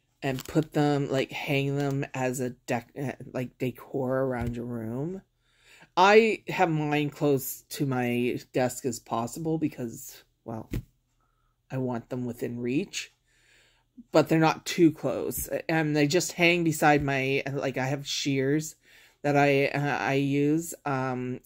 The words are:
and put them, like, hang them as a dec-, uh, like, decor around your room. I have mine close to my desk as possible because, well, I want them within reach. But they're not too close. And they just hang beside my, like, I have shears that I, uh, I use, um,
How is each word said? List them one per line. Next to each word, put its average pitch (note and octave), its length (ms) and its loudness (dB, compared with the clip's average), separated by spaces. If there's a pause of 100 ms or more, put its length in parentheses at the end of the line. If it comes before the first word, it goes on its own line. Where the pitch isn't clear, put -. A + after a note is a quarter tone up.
(220)
and C3+ 240 -4
put - 280 -2
them, D3 360 2
like, C3 220 -2
hang C#3 460 -2
them C#3 360 -2
as B2+ 280 -2
a B2 100 -4 (160)
dec-, B2+ 440 -4
uh, - 20 -10 (200)
like, B2 240 -4
decor C3 600 -4
around A#2+ 360 -2
your A#2+ 100 -6
room. B2 560 -6 (760)
I G#3 520 6
have F3 200 2
mine D3 400 0
close C#3+ 600 0
to - 180 -4
my B2 520 0 (140)
desk B2 320 0
as A#2 140 -2
possible D#3+ 580 -4
because, C#3+ 640 -8 (200)
well, A2+ 260 -12 (1040)
I C3 60 -4
want B2 320 -4
them B2+ 160 -6
within A#2+ 340 -6
reach. B2+ 540 -4 (1000)
But D#3 160 4
they're E3 120 4
not D#3+ 260 2
too E3 260 4
close. - 560 -4 (220)
And D#3+ 260 0
they D3+ 100 4
just D#3+ 280 0
hang F3 320 4
beside D3+ 360 4
my, C#3 420 0 (100)
like, C3+ 240 -4
I B2+ 80 -2
have C#3+ 200 -4
shears C#3+ 720 0 (460)
that C#3+ 160 2
I, C#3 300 4
uh, C#3+ 320 -2
I C3 160 0
use, C#3+ 580 0 (120)
um, B2+ 600 -4